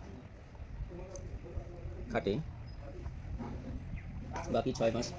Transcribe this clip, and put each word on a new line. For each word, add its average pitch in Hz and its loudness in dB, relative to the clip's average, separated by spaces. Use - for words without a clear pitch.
খাটে, 110 6
বাকি 135 6
ছয় 117 8
মাস 120 4